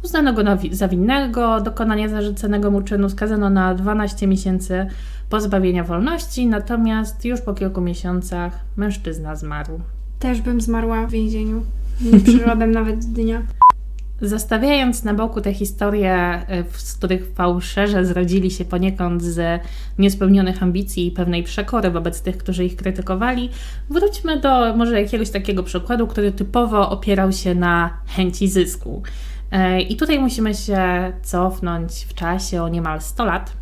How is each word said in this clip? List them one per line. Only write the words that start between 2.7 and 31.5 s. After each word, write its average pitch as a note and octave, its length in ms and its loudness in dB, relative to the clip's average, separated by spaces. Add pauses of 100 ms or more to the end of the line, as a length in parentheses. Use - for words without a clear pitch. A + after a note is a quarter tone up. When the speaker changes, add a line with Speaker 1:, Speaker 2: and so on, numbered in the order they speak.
Speaker 1:
mu G3+ 100 2
czynu, G3 280 0
skazano G#3 400 0
na F#3 260 4
dwanaście G3+ 520 -2
miesięcy F#3 600 0 (420)
pozbawienia F#3+ 540 2
wolności, A#3+ 640 -2
natomiast A3 800 0
już A#3+ 160 -2
po G#3 120 -4
kilku F#3+ 280 -2
miesiącach F3+ 760 -4 (180)
mężczyzna D#3 580 -4
zmarł. D3+ 440 -8 (400)
Speaker 2:
Też B3 220 0
bym A#3+ 200 0
zmarła A3+ 460 0
w - 40 -4
więzieniu. A3 500 0 (400)
Nie A3+ 180 10
przeżyłabym A3+ 560 6
<laughs> A3+ 60 2
nawet A3 240 -2
dnia. A3+ 360 -2 (800)
Speaker 1:
Zostawiając A#3 840 2
na G#3 100 0
boku A3 280 0
te G3+ 120 0
historie, G3+ 600 0 (340)
e, F3+ 160 -2
w, - 180 -8
z - 120 -8
których F#3 400 -2
fałszerze F#3 720 2
zrodzili F3+ 460 2
się F3 140 -6
poniekąd F3+ 580 0
z E3+ 380 -2 (380)
niespełnionych F#3+ 640 4
ambicji F3+ 440 0
i E3+ 40 -2
pewnej F3 320 -2
przekory F#3+ 480 -2
wobec E3+ 300 -4
tych, F#3 160 -4
którzy F3+ 280 -2
ich F3+ 100 -4
krytykowali, F#3+ 720 -2 (400)
wróćmy E4 500 0
do B3 360 4
może A#3 260 4
jakiegoś G#3+ 280 -2
takiego F#3+ 340 -2
przykładu, A3+ 440 -2
który G#3 240 0
typowo G#3 580 2
opierał F#3+ 420 2
się F#3 240 0
na E3+ 420 2 (100)
chęci F#3+ 400 0
zysku. F3+ 560 0 (480)
E, F#3 300 2
i G3 140 -2
tutaj D4+ 240 2
musimy A3+ 340 0
się F#3 580 0 (100)
cofnąć F3 720 -2 (180)